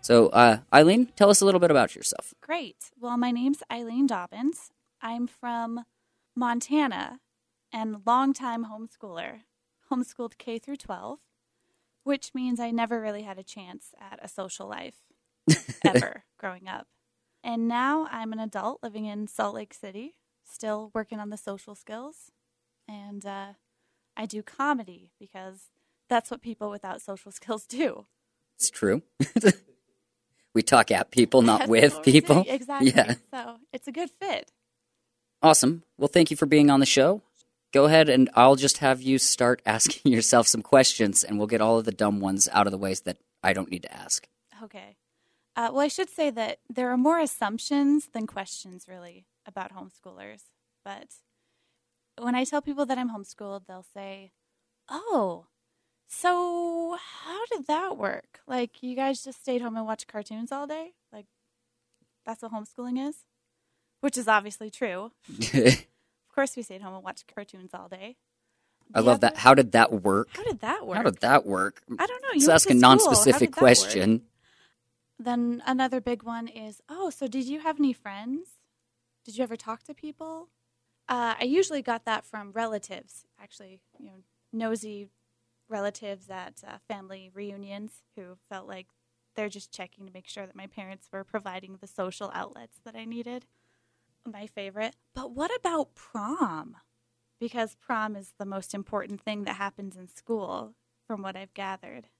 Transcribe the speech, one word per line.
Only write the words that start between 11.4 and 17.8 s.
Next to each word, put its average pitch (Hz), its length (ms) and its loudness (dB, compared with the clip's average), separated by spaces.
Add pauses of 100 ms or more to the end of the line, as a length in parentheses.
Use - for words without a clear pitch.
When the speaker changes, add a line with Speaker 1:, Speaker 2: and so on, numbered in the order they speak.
Speaker 2:
which 277 320 -6
means 247 260 -6
I 233 100 -6
never 233 300 -4
really 214 220 -8
had 196 160 -16
a 196 40 -18
chance - 560 -20
at 196 240 -20
a 202 60 -18
social 190 400 -12
life - 280 -14 (520)
Speaker 1:
<laughs> - 380 -8
Speaker 2:
ever - 380 0 (140)
growing 190 300 -14
up. 190 180 -14 (560)
And 233 240 -6
now 269 440 -2